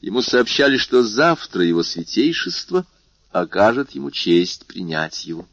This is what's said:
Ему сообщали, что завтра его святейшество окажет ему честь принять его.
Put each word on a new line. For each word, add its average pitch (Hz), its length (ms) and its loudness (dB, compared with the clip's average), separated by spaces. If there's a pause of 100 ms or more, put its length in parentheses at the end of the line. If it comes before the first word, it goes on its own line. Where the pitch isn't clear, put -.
Ему 117 220 -2
сообщали, 131 540 2
что 123 260 2
завтра 120 600 0
его 85 180 2
святейшество 165 1000 -4 (480)
окажет 104 600 0
ему 69 180 -10
честь 87 560 0
принять 80 580 -8
его. 82 280 -12